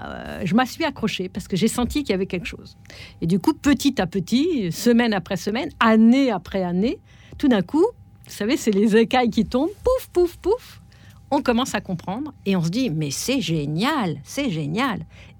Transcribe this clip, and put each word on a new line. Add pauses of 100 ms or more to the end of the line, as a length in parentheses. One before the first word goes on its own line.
euh,
je
m'y
suis
accrochée
parce
que
j'ai
senti
qu'il
y
avait
quelque
chose. (460)
Et
du
coup,
petit
à
petit,
semaine
après
semaine, (100)
année
après
année, (400)
tout
d'un
coup, (400)
vous
savez,
c'est
les
écailles
qui
tombent, (120)
pouf,
pouf,
pouf, (480)
on
commence
à
comprendre (140)
et
on
se
dit, «
Mais
c'est
génial,
c'est
génial. » (360)